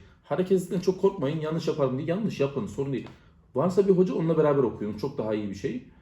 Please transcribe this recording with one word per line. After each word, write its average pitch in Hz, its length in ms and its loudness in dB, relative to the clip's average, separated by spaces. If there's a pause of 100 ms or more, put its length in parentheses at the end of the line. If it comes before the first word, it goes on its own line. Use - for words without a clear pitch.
(240)
Hareketsizlikten 180 560 0
çok 185 200 0
korkmayın, 160 400 0
yanlış 156 280 -2
yaparım 139 300 0
diye. 143 100 -4
Yanlış 185 320 -2
yapın, 139 260 0
sorun 135 260 -6
değil. 120 160 -6 (460)
Varsa 185 340 2
bir 196 40 6
hoca 185 220 4
onunla 165 240 2
beraber 147 240 4
okuyun. 104 340 -2
Çok - 220 -6
daha 107 160 -2
iyi 107 160 -4
bir 95 40 -8
şey. 127 300 -6 (180)